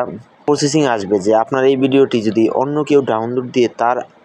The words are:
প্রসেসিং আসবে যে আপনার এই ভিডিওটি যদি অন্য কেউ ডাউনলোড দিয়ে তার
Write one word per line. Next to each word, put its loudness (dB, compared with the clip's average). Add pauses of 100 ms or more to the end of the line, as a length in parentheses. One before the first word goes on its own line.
(460)
প্রসেসিং 0 (140)
আসবে -2 (100)
যে 2 (120)
আপনার -2
এই 2
ভিডিওটি 2
যদি 0 (180)
অন্য -2 (120)
কেউ 4 (100)
ডাউনলোড -4
দিয়ে 2 (120)
তার 0 (280)